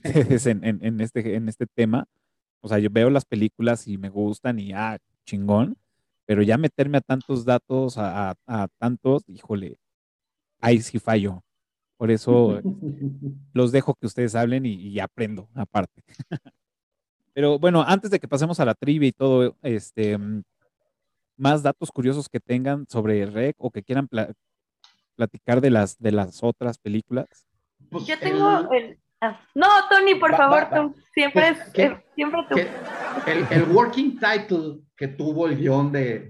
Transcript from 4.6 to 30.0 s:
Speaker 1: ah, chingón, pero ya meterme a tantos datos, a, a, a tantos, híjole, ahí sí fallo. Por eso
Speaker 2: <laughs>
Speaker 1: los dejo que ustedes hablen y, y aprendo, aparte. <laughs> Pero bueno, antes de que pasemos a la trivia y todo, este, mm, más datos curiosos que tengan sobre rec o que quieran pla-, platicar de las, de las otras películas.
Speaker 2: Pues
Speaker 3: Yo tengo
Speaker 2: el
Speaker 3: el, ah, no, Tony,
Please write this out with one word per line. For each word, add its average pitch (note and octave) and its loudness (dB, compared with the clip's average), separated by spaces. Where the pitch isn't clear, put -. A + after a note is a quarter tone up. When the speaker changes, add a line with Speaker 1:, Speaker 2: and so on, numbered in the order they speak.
Speaker 1:
ah, G#2+ -6
chingón, G#2 0
pero G#2 2
ya A2 4
meterme C#3+ 0
a C3 2
tantos C3 -4
datos, B2+ -2
a, G2 -4
a, F#2 -10
a G#2+ -4
tantos, B2 0
híjole, F#2+ -8
ahí A#2 4
sí - -8
fallo. G2+ -2
Por A2+ 0
eso A2+ 2
Speaker 2:
<laughs> C#3+ -10
Speaker 1:
los B2 2
dejo C3+ 0
que - -12
ustedes A#2 -4
hablen A#2+ 0
y, A2+ -4
y G2+ -10
aprendo, G#2 -8
aparte. - -6
<laughs> - -14
Pero D3 2
bueno, E3+ 4
antes G3 0
de G3 2
que - -12
pasemos D#3+ -2
a D3+ 4
la A2+ 2
trivia C#3+ 2
y - -4
todo, B2+ 2
este, G#2+ -4
mm, G#2 -6
más C#3+ 0
datos C#3+ -2
curiosos C3+ -2
que B2 -6
tengan C3 -4
sobre G#2+ -2
rec A2+ -4
o B2 -8
que G2+ -12
quieran C3 -4
pla-, A2 -6
platicar A#2 -2
de C#3 4
las, G#2+ 2
de A2 -2
las G2+ -2
otras A#2+ -4
películas. A2 -8
Speaker 2:
Pues - -10
Speaker 3:
Yo D#4 -4
tengo F#4+ 2
Speaker 2:
el B3 2
Speaker 3:
el, A3+ -18
ah, A3 -6
no, D#4+ 4
Tony, G4 6